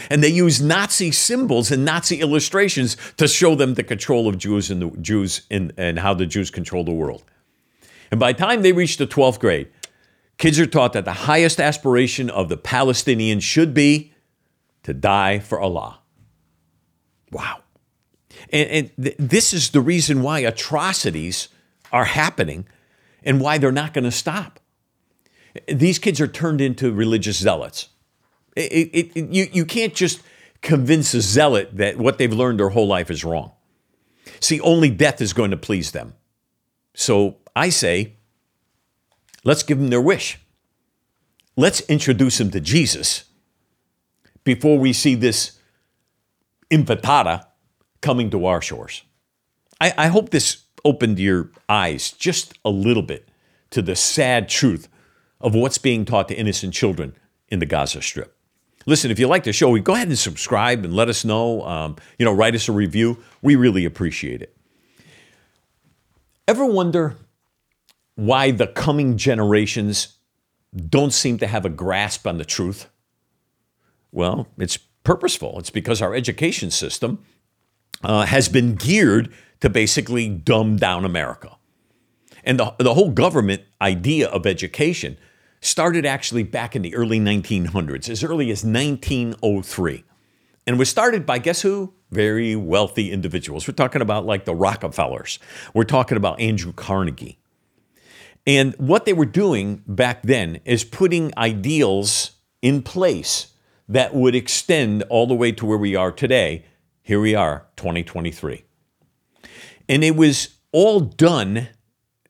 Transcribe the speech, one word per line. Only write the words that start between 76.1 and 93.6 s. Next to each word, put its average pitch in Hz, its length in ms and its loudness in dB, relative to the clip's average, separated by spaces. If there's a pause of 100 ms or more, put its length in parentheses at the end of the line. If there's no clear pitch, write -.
education 127 560 -4
system, - 540 -6 (800)
uh, 104 240 2
has 135 240 2
been 120 240 2
geared 117 580 2 (280)
to 127 100 2
basically 113 580 -2
dumb 107 480 2
down 92 300 0
America. 78 500 -6 (880)
And 131 160 2
the, 107 180 -4
the 123 140 4
whole 170 180 4
government 110 520 0 (180)
idea 98 480 0
of 95 180 -4
education 92 680 -4 (460)
started 170 440 0
actually 135 360 -4
back 117 320 -6
in 117 60 -4
the 87 140 -8
early 113 240 0
nineteen 104 480 0
hundreds, 80 420 -6
as 113 160 -6
early 151 260 -2
as 104 140 -6
nineteen 120 800 -2
oh 104 180 0
three, 82 440 -6 (600)
and 123 120 0
was 131 100 2
started 220 380 0
by, 127 120 -2
guess 165 220 -2
who? 196 320 -4 (180)
Very 110 460 0
wealthy 98 560 0
individuals. 85 560 -6